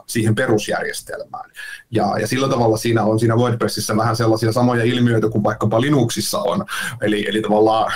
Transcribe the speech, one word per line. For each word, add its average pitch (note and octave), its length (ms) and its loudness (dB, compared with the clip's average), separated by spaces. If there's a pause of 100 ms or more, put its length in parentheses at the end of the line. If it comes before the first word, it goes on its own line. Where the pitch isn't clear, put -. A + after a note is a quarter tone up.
siihen G#2+ 280 0
perusjärjestelmään. - 1160 -4 (400)
Ja, G2 280 0
ja F2 100 -2
sillä C3+ 200 0
tavalla A#2 280 2
siinä A2+ 280 0
on A2 160 2
siinä A2+ 160 2
WordPressissä A2+ 600 0
vähän A2 200 0
sellaisia A2 360 2
samoja A#2+ 320 2
ilmiöitä A#2+ 440 2
kuin G#2+ 160 0
vaikkapa G#2+ 360 0
Linuxissa A#2+ 580 0
on. G2+ 260 -2 (380)
Eli, G#2 260 0
eli G#2 140 0
tavallaan G#2+ 540 2